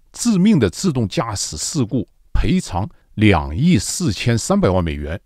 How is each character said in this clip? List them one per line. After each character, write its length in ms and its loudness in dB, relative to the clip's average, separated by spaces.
致 260 0
命 200 4
的 100 4
自 240 -4
动 160 -2
驾 260 -4
驶 220 -8
事 280 -4
故 220 -4
赔 280 2
偿 280 -4
两 420 2
亿 220 4
四 340 -4
千 240 0
三 240 0
百 80 4
万 160 2
美 100 -4
元。” 320 -8